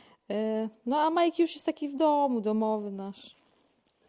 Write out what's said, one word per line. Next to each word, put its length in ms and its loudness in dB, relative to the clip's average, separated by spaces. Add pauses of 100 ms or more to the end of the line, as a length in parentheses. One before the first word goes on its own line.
(320)
E, 360 -2 (180)
no 140 0
a 100 4
Majki 320 2
już 120 2
jest 120 -8
taki 240 -4
w 60 -10
domu, 460 2
domowy 500 0
nasz. 440 -12 (720)